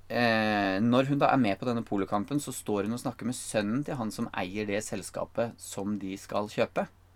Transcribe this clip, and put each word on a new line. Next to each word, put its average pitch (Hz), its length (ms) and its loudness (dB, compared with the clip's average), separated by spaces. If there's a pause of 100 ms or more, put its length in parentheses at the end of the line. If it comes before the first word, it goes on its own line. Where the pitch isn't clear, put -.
eh, 107 680 4
når 123 280 4
hun 143 120 2
da 143 120 4
er 139 60 6
med 104 220 2
på 123 60 -6
denne 117 200 0
polokampen, 104 560 0
så 131 100 -8
står 104 340 0
hun 110 80 -2
og 120 60 -4
snakker - 260 -6
med 123 100 -2
sønnen 113 500 0
til 160 120 -4
han 110 120 -2
som 113 240 -4
eier 101 320 -4
det 104 180 0
selskapet 110 760 -4
som 101 420 -6
de 98 180 -6
skal 104 300 -4
kjøpe. 120 400 -2 (280)